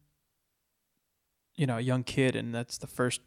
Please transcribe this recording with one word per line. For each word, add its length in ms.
you 120
know, 100
a 40
young 220
kid 320
and 200
that's 220
the 100
first 400